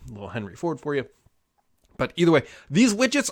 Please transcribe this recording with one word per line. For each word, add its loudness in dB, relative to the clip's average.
Little -14
Henry -10
Ford -6
for -6
you. -4
But -4
either 4
way, 4
these 4
widgets, 0